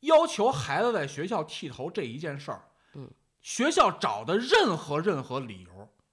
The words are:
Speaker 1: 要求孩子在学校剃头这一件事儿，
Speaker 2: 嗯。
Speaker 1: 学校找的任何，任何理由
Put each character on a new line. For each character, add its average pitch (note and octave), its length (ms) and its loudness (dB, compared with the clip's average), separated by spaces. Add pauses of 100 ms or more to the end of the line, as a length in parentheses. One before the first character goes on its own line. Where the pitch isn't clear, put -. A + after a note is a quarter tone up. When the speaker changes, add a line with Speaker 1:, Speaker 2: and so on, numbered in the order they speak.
Speaker 1:
要 D#4+ 220 8
求 B3 240 2
孩 C#3+ 320 -2
子 A#3 120 2
在 F3 120 0
学 C#3+ 220 -6
校 F#3 160 -2
剃 - 260 -10
头 B2+ 220 -8
这 F3 140 -4
一 A#2+ 140 -8
件 D3+ 200 -8
事 C#3 140 -10
儿， G2 100 -12 (320)
Speaker 2:
嗯。 C#3 160 -16 (300)
Speaker 1:
学 C4+ 300 0
校 D4+ 200 4
找 A2+ 340 -4
的 E3+ 120 0
任 C4 400 4
何， C#3+ 240 -4
任 E3 220 0
何 B2+ 180 -6
理 G#2 220 -12
由 F#2 260 -20 (240)